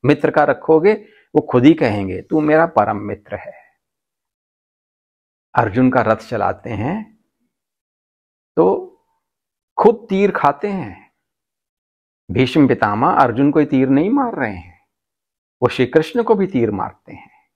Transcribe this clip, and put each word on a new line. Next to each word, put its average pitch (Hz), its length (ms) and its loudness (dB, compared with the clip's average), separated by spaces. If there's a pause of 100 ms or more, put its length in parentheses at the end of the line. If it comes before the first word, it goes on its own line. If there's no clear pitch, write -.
मित्र 147 260 2
का 151 120 2
रखोगे, 160 500 2 (420)
वो 147 160 0
खुद 127 140 2
ही 160 80 8
कहेंगे, 101 480 -2
"तू 156 200 -2
मेरा 156 240 2
परम 110 320 -2
मित्र 104 380 -12
है।" - 440 -20 (1800)
अर्जुन 120 360 2
का 127 100 0
रथ 110 140 2
चलाते 101 540 -6
हैं 143 560 -10 (1300)
तो 196 320 0 (920)
खुद 226 320 2
तीर 196 220 2
खाते - 360 -2
हैं। 160 480 -12 (1160)
भीष्म 131 360 2
पितामह 113 440 0
अर्जुन 139 400 2
को 147 140 2
तीर 135 220 0
नहीं 143 220 2
मार 262 260 -2
रहे 113 200 -6
हैं, 87 340 -20 (720)
वो 123 80 0
श्री 131 160 0
कृष्ण 160 380 -6
को 220 120 0
भी 196 120 -2
तीर 117 240 -2
मारते - 420 -12
हैं। - 420 -20